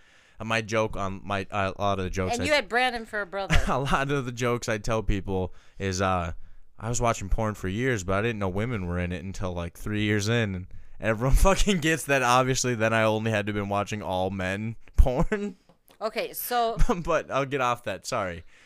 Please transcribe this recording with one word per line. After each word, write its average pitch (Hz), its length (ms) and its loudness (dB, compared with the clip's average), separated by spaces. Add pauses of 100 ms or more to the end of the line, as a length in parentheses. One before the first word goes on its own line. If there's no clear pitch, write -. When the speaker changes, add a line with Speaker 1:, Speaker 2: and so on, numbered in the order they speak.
(400)
Speaker 1:
Uh, 110 60 -10
my 113 160 0
joke 110 360 0
on 98 260 -4
my, 98 280 -4
uh, 98 260 -2
a - 40 -8
lot 98 180 2
of 92 60 -2
the 90 40 -4
jokes 92 240 -2
Speaker 2:
And - 80 -2
Speaker 1:
I 87 40 0
Speaker 2:
you - 80 2
had 285 160 0
Brandon 240 360 0
for 214 160 -6
a 196 60 -6
brother. 180 360 2
Speaker 1:
<laughs> - 40 -2
A 151 120 0
lot 139 320 0
of 139 140 -2
the 127 60 -6
jokes 120 360 -2
I 110 120 -2
tell 110 240 -2
people 95 500 -2 (240)
is, 95 240 -2
uh, 90 300 0 (480)
"I 110 100 -6
was 123 100 -2
watching 113 300 0
porn 107 240 2
for 95 140 -6
years, 110 360 0
but 95 120 -2
I 101 80 2
didn't 113 160 -2
know 95 100 -2
women 101 380 -2
were 87 100 -2
in 90 140 -2
it 82 120 -6
until, 92 300 -6
like, 85 240 -8
three 107 260 -2
years 104 260 2
in." 113 260 0
And 92 120 -8 (320)
everyone 113 360 4
<laughs> - 0 -
fucking 196 440 6
gets 160 260 0
that. 135 180 2
Obviously, 127 520 4
then 110 180 2
I 113 100 4
only 110 260 2
had 104 180 2
to 107 60 -4
been 101 160 -2
watching 101 320 -2
all 92 300 -2
men 101 440 -4 (100)
<laughs> - 120 -20
porn. 185 600 2 (440)
Speaker 2:
Okay, 202 320 -6
so 233 440 -2 (120)
Speaker 1:
<laughs> 220 140 2
But 147 260 0
I'll 131 160 0
get 135 160 -4
off 123 220 0
that. 95 240 -8
Sorry. 92 360 -4 (220)